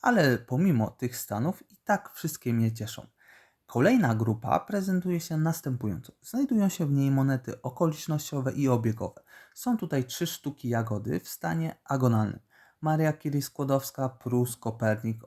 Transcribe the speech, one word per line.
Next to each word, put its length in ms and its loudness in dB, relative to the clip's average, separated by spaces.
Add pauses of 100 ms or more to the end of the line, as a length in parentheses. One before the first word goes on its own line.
ale 360 4
pomimo 540 2
tych 260 -6
stanów 540 -6
i 60 -20
tak 360 -2
wszystkie 400 -6
mnie 200 2
cieszą. 340 -10 (580)
Kolejna 500 4
grupa 440 0
prezentuje 600 -2
się 180 -4
następująco. 840 -2
Znajdują 480 0
się 160 -2
w 60 0
niej 200 2
monety 500 0
okolicznościowe 920 -2
i 160 0
obiegowe. 560 0 (300)
Są 240 -2
tutaj 280 -2
trzy 220 -4
sztuki 420 -8
jagody 500 -2
w 100 -12
stanie 540 -4
agonalnym. 560 2 (420)
Maria 320 2
Curie 280 -4
Skłodowska, 680 -2
Prus, 480 -2
Kopernik 680 -2